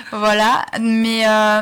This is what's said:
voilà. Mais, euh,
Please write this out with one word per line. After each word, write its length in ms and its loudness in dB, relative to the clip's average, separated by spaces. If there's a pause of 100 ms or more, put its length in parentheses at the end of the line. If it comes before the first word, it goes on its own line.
(120)
voilà. 540 0 (160)
Mais, 440 0
euh, 360 2